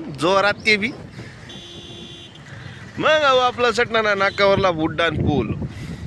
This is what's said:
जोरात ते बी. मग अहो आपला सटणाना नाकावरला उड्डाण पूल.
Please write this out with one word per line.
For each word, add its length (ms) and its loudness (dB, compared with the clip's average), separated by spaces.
जोरात 340 4
ते 120 6
बी. 140 -2
मग 120 0
अहो 280 4
आपला 340 2
सटणाना 440 0
नाकावरला 540 4
उड्डाण 460 0
पूल. 400 0